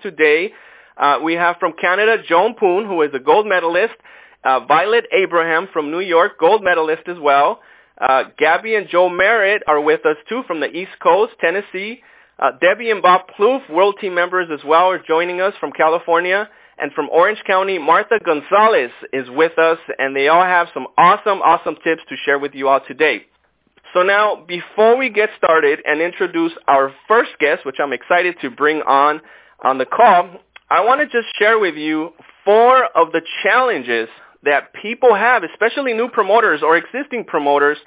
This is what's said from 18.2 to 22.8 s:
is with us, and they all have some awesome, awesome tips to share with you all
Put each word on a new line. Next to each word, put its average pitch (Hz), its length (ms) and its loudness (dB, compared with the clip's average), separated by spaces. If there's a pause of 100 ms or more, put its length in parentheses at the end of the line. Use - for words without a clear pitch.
is 131 160 -6
with 160 300 0
us, 165 200 2 (200)
and 135 180 -4
they 139 120 0
all 170 140 4
have 180 300 0
some 135 140 -10 (100)
awesome, 202 460 2
awesome 165 420 0
tips 160 240 -2
to 135 160 -12
share 143 140 0
with 139 160 -8
you 139 120 -6
all 135 140 2